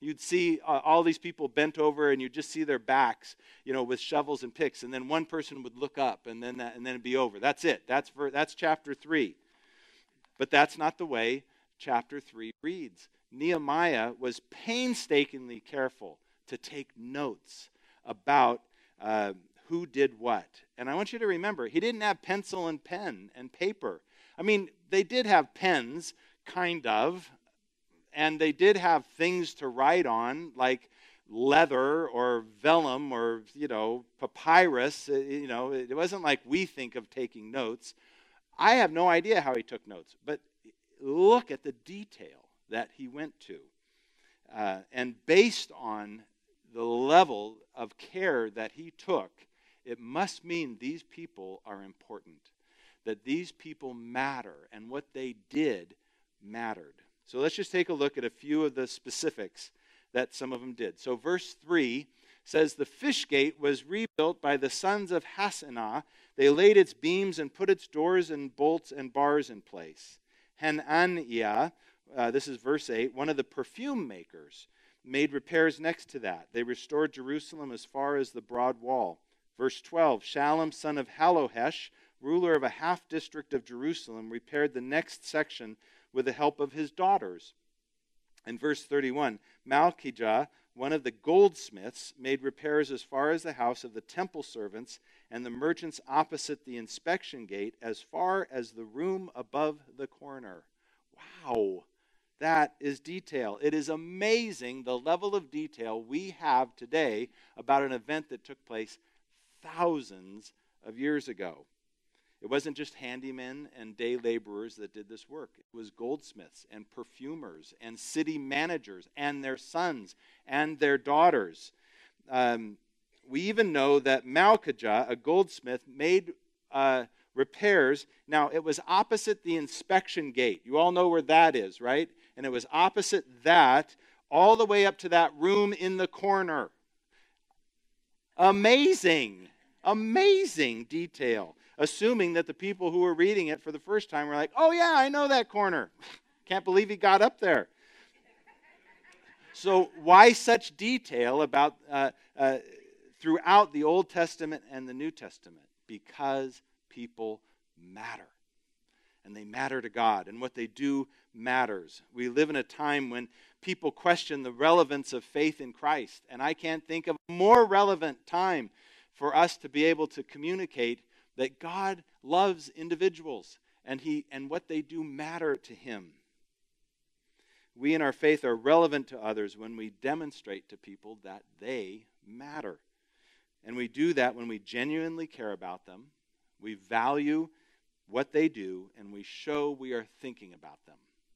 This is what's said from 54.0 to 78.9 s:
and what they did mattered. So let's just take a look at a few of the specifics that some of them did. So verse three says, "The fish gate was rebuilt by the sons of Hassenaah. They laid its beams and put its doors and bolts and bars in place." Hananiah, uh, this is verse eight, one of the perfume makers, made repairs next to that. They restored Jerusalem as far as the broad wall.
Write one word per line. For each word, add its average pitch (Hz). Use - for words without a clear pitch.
and 110
what 139
they 131
did 127
mattered. 104
So 123
let's 156
just 202
take 180
a 175
look 143
at 123
a 117
few 151
of 139
the 127
specifics -
that 123
some 131
of 120
them 127
did. 113
So 127
verse 170
three 143
says, 156
"The 143
fish -
gate 143
was 143
rebuilt 170
by 156
the 131
sons 196
of 175
Hassenaah. 135
They 139
laid 196
its 185
beams 180
and 147
put 196
its -
doors 165
and 143
bolts 156
and 135
bars 143
in 104
place." -
Hananiah, 151
uh, 120
this 135
is 131
verse 135
eight, 117
one 143
of 139
the 135
perfume 226
makers, 85
made 139
repairs 160
next 165
to 143
that. 92
They 120
restored 147
Jerusalem 143
as 110
far 139
as 135
the 120
broad 120
wall. 117